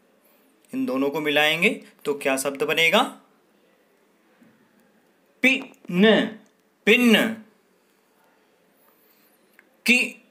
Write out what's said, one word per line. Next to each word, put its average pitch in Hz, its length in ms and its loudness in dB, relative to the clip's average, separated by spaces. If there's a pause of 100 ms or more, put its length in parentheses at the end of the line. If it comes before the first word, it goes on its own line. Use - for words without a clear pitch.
(760)
इन 131 120 -6
दोनों 131 240 -2
को 156 100 -6
मिलाएंगे 151 500 0 (340)
तो 147 100 -4
क्या 139 220 -2
शब्द 135 260 -6
बनेगा? 165 400 2 (2500)
पिन, 262 200 0 (1200)
पिन। 208 480 2 (2500)
की 247 440 -2